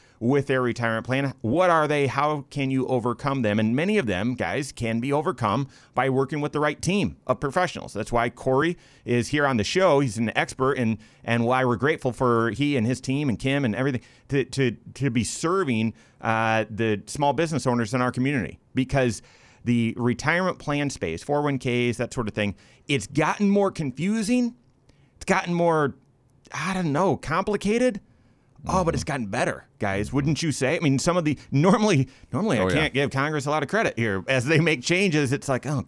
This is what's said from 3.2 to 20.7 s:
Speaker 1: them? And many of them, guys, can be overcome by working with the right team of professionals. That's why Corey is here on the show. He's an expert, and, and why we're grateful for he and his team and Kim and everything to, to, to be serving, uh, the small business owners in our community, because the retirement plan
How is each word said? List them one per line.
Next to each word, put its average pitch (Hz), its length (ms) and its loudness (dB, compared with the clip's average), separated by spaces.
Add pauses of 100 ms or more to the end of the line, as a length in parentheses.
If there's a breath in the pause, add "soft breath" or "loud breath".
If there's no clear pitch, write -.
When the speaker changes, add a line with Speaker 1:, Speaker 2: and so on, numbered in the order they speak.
Speaker 1:
them? 104 180 2
And 110 160 2
many 190 220 0
of 175 80 0
them, 107 300 -2
guys, 110 360 -4
can 113 280 -4
be 131 120 -4
overcome 135 560 0 (280 loud breath)
by 135 160 0
working 139 300 0
with 147 100 -4
the 151 80 -2
right 151 200 -2
team 185 460 0
of - 140 -2
professionals. 170 540 -2
That's 107 180 -6
why 120 180 2
Corey 147 480 0 (260 soft breath)
is 120 260 0
here 147 180 2
on 131 100 2
the 104 60 2
show. 175 360 4
He's 113 200 0
an 113 180 0
expert, 139 360 0
and, 110 260 0 (240 loud breath)
and 117 200 0
why 127 220 2
we're 120 100 2
grateful 127 360 0
for 117 400 2
he 143 260 0
and 110 80 2
his 127 160 -2
team 139 280 -2
and 98 100 -2
Kim 135 260 0
and 107 80 0
everything 127 280 -2 (280 soft breath)
to, 139 160 0
to, 131 320 0 (160)
to 139 160 -2
be 117 140 2
serving, 131 720 -2 (260 soft breath)
uh, 110 480 0
the 107 380 0
small 143 260 0
business 151 320 -2
owners 120 300 0
in 123 60 0
our 123 100 0
community, 127 480 -2 (160)
because 127 480 0 (400 soft breath)
the 117 340 2
retirement 156 640 0
plan 147 300 -2